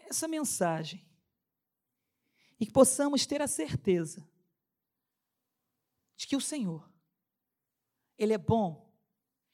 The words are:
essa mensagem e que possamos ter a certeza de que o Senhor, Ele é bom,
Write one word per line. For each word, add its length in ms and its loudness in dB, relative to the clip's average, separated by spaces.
essa 200 -4
mensagem 760 -2
e 80 0
que 60 -18
possamos 540 6
ter 160 -2
a 60 -2
certeza 800 -2
de 100 -10
que 100 0
o 40 -2
Senhor, 500 -6
Ele 160 0
é 60 2
bom, 480 0